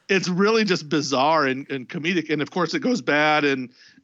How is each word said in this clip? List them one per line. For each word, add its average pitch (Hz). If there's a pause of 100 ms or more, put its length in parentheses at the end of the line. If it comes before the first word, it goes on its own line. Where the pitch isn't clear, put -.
it's 185
really 202
just 160
bizarre 143
and, 131
and 131
comedic. 165
And 151
of 135
course 170
it 160
goes 165
bad 151
and, 131 (320)